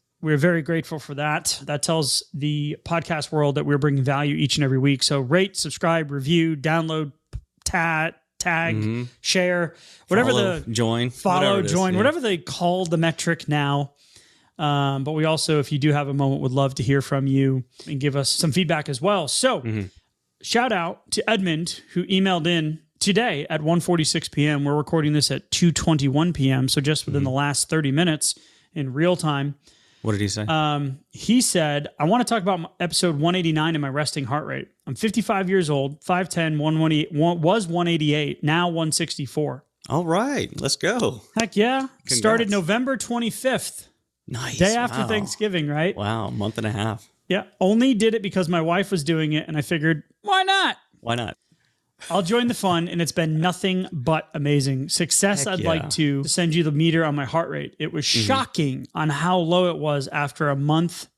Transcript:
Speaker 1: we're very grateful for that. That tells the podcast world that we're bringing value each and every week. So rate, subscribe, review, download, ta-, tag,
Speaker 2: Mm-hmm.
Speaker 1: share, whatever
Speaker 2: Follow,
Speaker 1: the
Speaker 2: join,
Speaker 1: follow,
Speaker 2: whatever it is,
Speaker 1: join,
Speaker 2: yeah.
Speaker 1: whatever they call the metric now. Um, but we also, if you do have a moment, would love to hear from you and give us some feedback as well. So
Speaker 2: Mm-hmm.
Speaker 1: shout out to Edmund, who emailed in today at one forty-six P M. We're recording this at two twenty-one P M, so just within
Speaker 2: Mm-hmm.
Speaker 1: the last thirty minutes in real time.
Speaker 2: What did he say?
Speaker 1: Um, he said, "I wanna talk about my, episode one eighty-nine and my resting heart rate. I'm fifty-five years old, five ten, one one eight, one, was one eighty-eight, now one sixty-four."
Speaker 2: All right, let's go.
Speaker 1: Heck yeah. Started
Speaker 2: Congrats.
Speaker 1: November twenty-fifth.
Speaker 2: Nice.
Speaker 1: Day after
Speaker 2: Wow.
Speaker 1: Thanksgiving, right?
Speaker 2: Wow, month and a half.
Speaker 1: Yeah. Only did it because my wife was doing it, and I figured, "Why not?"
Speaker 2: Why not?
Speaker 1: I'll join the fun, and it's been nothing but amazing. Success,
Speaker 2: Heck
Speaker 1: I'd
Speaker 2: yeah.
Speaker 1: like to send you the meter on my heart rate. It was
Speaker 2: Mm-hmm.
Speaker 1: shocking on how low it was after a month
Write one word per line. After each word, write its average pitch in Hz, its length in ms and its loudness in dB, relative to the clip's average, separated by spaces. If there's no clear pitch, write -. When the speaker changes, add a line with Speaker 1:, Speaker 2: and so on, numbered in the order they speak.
Speaker 1:
we're 156 160 2
very 170 240 2
grateful 160 380 -4
for 143 160 -14
that. 151 500 -2
That 147 180 -4
tells 160 400 0
the 147 520 -4
podcast 160 460 -4
world 147 240 2
that 147 100 -6
we're 143 120 2
bringing 139 260 2
value 143 320 0
each 151 200 0
and 151 80 2
every 135 140 2
week. 135 260 2
So 143 160 0
rate, 180 380 0
subscribe, 160 540 -2
review, 160 440 2
download, 156 560 -2
ta-, 165 460 -2
tag, 165 360 0
Speaker 2:
Mm-hmm. 110 280 -2
Speaker 1:
share, 175 520 0
whatever 233 240 4
Speaker 2:
Follow, 190 280 2
Speaker 1:
the 120 120 -8
Speaker 2:
join, 117 380 0
Speaker 1:
follow, 180 300 0
Speaker 2:
whatever - 200 2
it 160 60 -2
is, 143 60 -2
Speaker 1:
join, 185 220 2
Speaker 2:
yeah. 180 40 2
Speaker 1:
whatever 294 240 2
they 208 160 0
call 175 480 -2
the 165 120 0
metric 165 520 -2
now. 143 440 0
Um, 139 440 0
but 151 80 -4
we 156 140 0
also, 156 340 2
if 135 120 -2
you 147 60 0
do 147 140 4
have 143 160 2
a 139 60 -4
moment, 139 280 0
would 131 100 0
love 135 240 0
to 123 80 -4
hear 135 180 2
from 139 260 -2
you 135 360 2
and 147 140 -6
give 139 160 0
us 139 140 0
some 160 220 0
feedback 160 380 0
as 127 120 -6
well. 185 260 2
So 247 340 0
Speaker 2:
Mm-hmm. 110 200 -4
Speaker 1:
shout 240 300 0
out 180 400 -4
to - 180 -2
Edmund, 175 520 0
who 180 120 -2
emailed 190 420 2
in 160 320 0
today 196 500 0
at 156 140 -2
one 165 160 2
forty-six 165 500 0
P 147 180 0
M. 143 160 0
We're 143 120 0
recording 151 380 0
this 147 180 2
at - 200 -8
two 170 200 4
twenty-one 151 600 2
P 135 180 0
M, 131 180 2
so 147 120 0
just 147 260 0
within 139 140 -2
Speaker 2:
Mm-hmm. 135 40 0
Speaker 1:
the 131 60 0
last 139 380 -2
thirty 156 220 0
minutes 156 440 0
in 135 200 -6
real 170 220 2
time. 143 400 -2
Speaker 2:
What 110 100 0
did 101 80 0
he 104 60 0
say? 107 200 -4
Speaker 1:
Um, 147 520 0
he 240 300 2
said, 147 480 0
"I 147 60 0
wanna 240 180 4
talk 233 180 0
about 180 180 0
my, 160 100 -10
episode 165 400 0
one 170 160 2
eighty-nine 160 400 0
and 147 60 -2
my 139 80 -4
resting 143 360 -4
heart 147 220 -4
rate. 135 220 -8
I'm 135 80 -6
fifty-five 196 540 -2
years 180 200 2
old, 139 340 -2
five 180 260 0
ten, 160 280 0
one 156 220 2
one 160 120 4
eight, 156 200 0
one, 170 300 2
was 185 260 2
one 175 200 0
eighty-eight, 151 560 0
now 170 260 2
one 160 220 -2
sixty-four." 143 720 -4
Speaker 2:
All 170 160 0
right, 208 440 0
let's - 180 -2
go. 165 440 0
Speaker 1:
Heck 226 160 -2
yeah. 254 320 2
Started 220 380 2
Speaker 2:
Congrats. 202 60 -2
Speaker 1:
November 214 460 0
twenty-fifth. - 920 -4
Speaker 2:
Nice. 123 280 -8
Speaker 1:
Day 202 180 4
after 240 240 -2
Speaker 2:
Wow. - 80 -2
Speaker 1:
Thanksgiving, 202 600 -2
right? 156 260 0
Speaker 2:
Wow, 107 340 -2
month 110 280 -4
and 110 100 -2
a 104 40 -2
half. 107 380 -4
Speaker 1:
Yeah. 185 140 0
Only 226 320 4
did 214 200 2
it 226 80 -2
because 185 280 -2
my 175 120 2
wife 180 300 0
was 156 140 -2
doing 160 280 0
it, 156 140 -2
and 156 100 -6
I 147 40 0
figured, 160 420 0
"Why 381 220 2
not?" 381 340 0
Speaker 2:
Why 117 160 -4
not? 117 220 -6
Speaker 1:
I'll 190 100 2
join 233 260 2
the 240 60 0
fun, 175 360 0
and 170 120 -2
it's 160 120 -2
been 160 260 0
nothing 185 520 0
but 156 440 -2
amazing. 143 540 0
Success, - 560 0
Speaker 2:
Heck 196 100 -2
Speaker 1:
I'd - 60 -2
Speaker 2:
yeah. 175 80 0
Speaker 1:
like 160 220 0
to 143 340 2
send 165 280 0
you 170 100 4
the 156 80 0
meter 160 340 2
on 147 100 0
my 139 100 -2
heart 160 240 -2
rate. 143 300 -8
It 156 120 -4
was 156 140 -4
Speaker 2:
Mm-hmm. 117 220 2
Speaker 1:
shocking 147 640 -2
on 156 160 0
how 160 300 2
low 175 320 4
it 160 80 -4
was 147 300 -2
after 147 400 -2
a 139 60 0
month 156 520 0